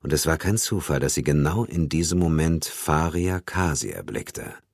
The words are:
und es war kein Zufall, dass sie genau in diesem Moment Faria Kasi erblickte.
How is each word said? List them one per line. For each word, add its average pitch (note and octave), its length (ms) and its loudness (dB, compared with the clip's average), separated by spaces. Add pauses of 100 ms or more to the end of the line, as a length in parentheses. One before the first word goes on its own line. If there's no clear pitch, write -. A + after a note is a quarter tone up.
und C2+ 120 -2
es D2+ 120 2
war D#2+ 120 4
kein G2+ 200 0
Zufall, D#2 440 0
dass C#2 140 0
sie D2+ 80 -2
genau D2+ 420 2
in D#2+ 240 -2
diesem E2+ 280 0
Moment D#2+ 460 2
Faria E2+ 760 0
Kasi F2 480 -2
erblickte. - 640 -10 (200)